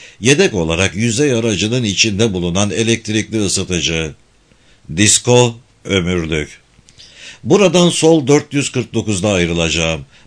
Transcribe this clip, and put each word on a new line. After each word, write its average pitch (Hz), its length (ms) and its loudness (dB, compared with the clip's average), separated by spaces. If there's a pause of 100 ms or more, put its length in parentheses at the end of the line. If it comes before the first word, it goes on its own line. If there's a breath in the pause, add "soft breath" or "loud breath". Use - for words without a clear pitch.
(200 loud breath)
yedek 143 340 2
olarak 85 420 -2
yüzey 120 360 0
aracının 113 520 -2
içinde 104 480 0
bulunan 92 380 -2
elektrikli 107 720 -2
ısıtıcı. 82 680 -4 (840 soft breath)
Disko, 117 580 2 (300)
ömürlük. 85 640 -2 (960 loud breath)
Buradan 175 460 4
sol 160 360 2
dört 143 280 2
yüz 139 180 -4
kırk 117 220 -6
dokuzda 104 380 -2
ayrılacağım. 82 680 0 (260 soft breath)